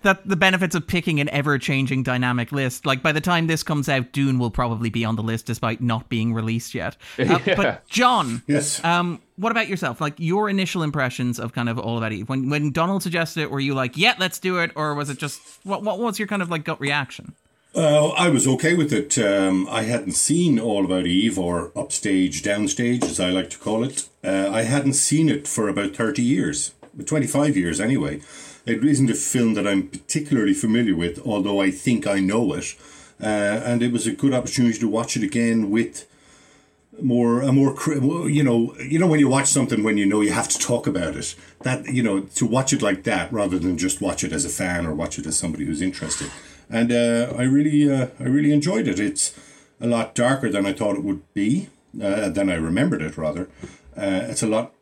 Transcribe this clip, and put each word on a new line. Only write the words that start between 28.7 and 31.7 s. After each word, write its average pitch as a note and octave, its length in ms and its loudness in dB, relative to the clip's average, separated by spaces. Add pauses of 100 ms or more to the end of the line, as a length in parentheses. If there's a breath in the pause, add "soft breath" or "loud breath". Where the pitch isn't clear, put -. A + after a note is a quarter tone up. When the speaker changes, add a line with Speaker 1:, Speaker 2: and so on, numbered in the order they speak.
Speaker 3:
isn't C3+ 280 4
a G#2 40 2
film A2+ 400 2
that G2+ 100 0
I'm G2 220 2
particularly C3 680 0
familiar A2 440 2
with, E2+ 280 -4
although G2+ 360 0
I F#2+ 100 4